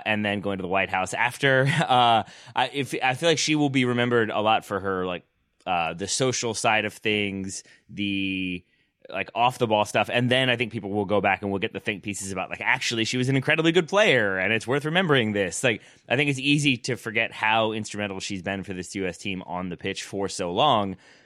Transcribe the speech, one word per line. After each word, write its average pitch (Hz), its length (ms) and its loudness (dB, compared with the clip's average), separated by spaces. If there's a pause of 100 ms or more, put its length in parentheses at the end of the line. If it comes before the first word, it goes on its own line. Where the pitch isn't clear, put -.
and 107 200 0
then 101 160 -2
going 98 160 -4
to 95 40 -6
the 90 60 -6
White 92 220 0
House 92 240 -2
after. 131 640 2
<laughs> 143 60 2
Uh, 120 420 4 (320)
I, 127 180 0
if, 139 300 -4
I 131 120 2
feel 165 140 0
like 156 80 4
she 156 180 0
will 147 140 2
be 131 160 2
remembered 120 440 2
a 104 100 -2
lot 107 260 2
for 101 140 -4
her, 92 260 -2
like, 90 180 -6 (420)
uh, 85 280 0
the 90 140 -6
social 120 460 -2
side 107 320 2
of 104 80 -6
things, 98 680 -4 (260)
the, 95 760 -4 (460)
like, 98 260 -6
off 123 220 2
the 123 100 2
ball 107 160 4
stuff. 104 280 0
And 120 180 2
then 127 200 2
I 120 60 4
think 113 160 -4
people 101 200 -8
will 104 140 0
go 101 140 2
back 95 220 2
and 101 100 -2
we'll 98 80 -2
get 92 140 -4
the 98 80 -8
think 104 200 -4
pieces 98 300 -8
about, 92 180 -6
like, 87 120 -10
actually, 117 420 0
she 123 140 -2
was 127 100 0
an 135 80 2
incredibly 151 380 2
good 170 160 2
player 131 480 4
and 95 160 2
it's 113 120 0
worth 135 200 0
remembering 147 480 2
this. 95 300 -2
Like, 120 180 2 (260)
I - 80 2
think 143 140 2
it's 135 100 -2
easy 143 380 2
to 123 180 -4
forget 113 360 -2
how 110 420 2
instrumental 104 480 -6
she's 95 200 -8
been 98 220 -4
for 98 100 -10
this 90 220 -10
U 95 100 -2
S 90 120 -6
team 92 280 -8
on 90 240 -6
the 85 80 -8
pitch 95 260 -6
for 98 260 -4
so 90 220 -4
long 104 440 2 (300)